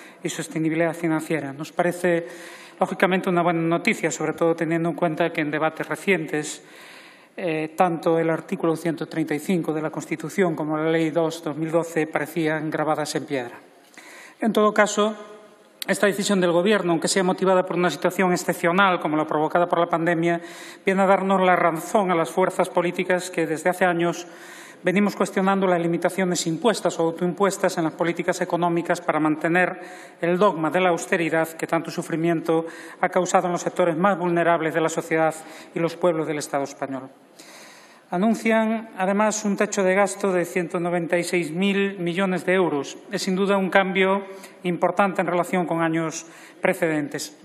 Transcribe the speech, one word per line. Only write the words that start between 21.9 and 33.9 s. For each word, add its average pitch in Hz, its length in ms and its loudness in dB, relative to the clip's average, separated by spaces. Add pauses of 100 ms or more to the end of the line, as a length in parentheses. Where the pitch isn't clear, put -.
a 180 40 2
las 160 160 0
fuerzas 180 380 0
políticas 180 600 0
que 165 160 -2
desde 160 240 -2
hace 180 160 2
años 170 400 0 (560)
venimos 196 340 2
cuestionando 196 500 2
las 180 140 4
limitaciones 170 680 0
impuestas 170 520 0
o 165 60 0
autoimpuestas 180 760 0
en 165 60 0
las 156 100 -2
políticas 170 480 -2
económicas 170 580 0
para 156 200 -2
mantener 165 600 0 (400)
el 175 180 2
dogma 165 320 2
de 180 100 2
la 185 100 4
austeridad 165 580 0
que - 180 -8
tanto 165 240 -2
sufrimiento 165 760 0 (340)
ha 185 80 2
causado 180 380 2
en 175 60 -2
los 196 100 -2
sectores 170 340 0